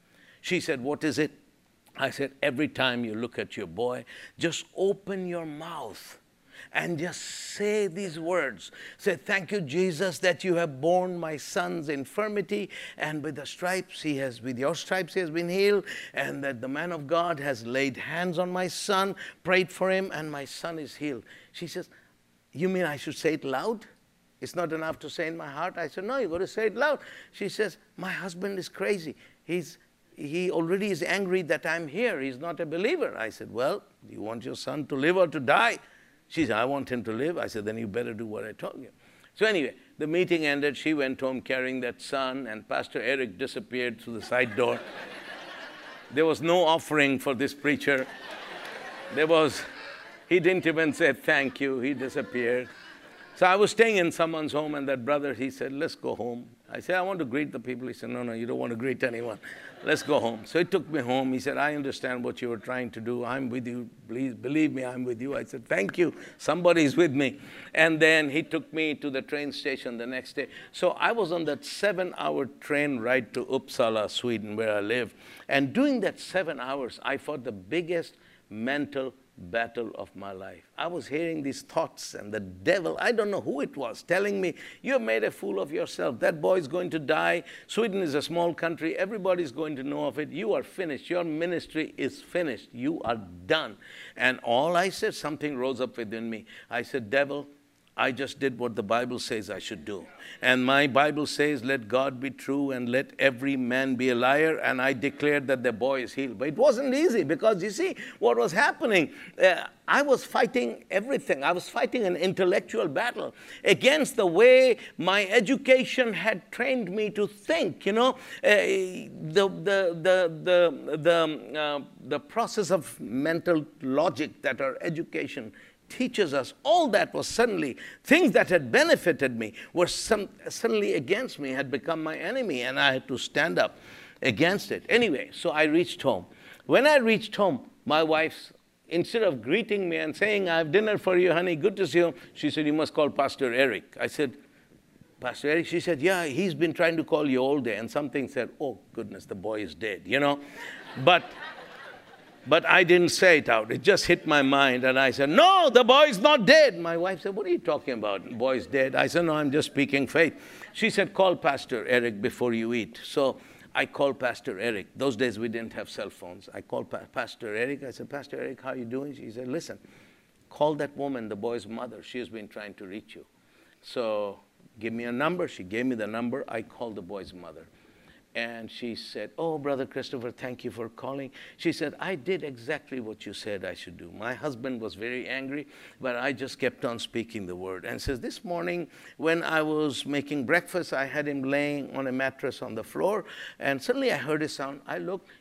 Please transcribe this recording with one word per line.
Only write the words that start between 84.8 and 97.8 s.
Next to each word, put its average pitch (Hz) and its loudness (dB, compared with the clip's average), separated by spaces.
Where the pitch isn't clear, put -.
"You 254 0
have 254 4
made 220 2
a 190 0
fool 196 -4
of 156 -4
yourself. 165 -4
That 175 2
boy 185 4
is 143 -6
going 180 -4
to 160 -2
die. 165 2
Sweden 202 0
is 147 0
a 147 2
small 170 0
country. 160 -2
Everybody's 185 0
going 151 -6
to 131 -8
know 147 -4
of 131 -4
it. 147 -4
You 190 -2
are 135 0
finished. 156 -8
Your 175 0
ministry 160 -4
is 135 -4
finished. 151 -4
You 127 -4
are 113 -2
done." 135 0
And 123 2
all 139 2
I 185 4
said, 190 -2
something 147 -6
rose 127 -2
up 123 -4
within 113 -6
me. 110 -8
I 120 -2
said, 117 -6
"Devil, 139 0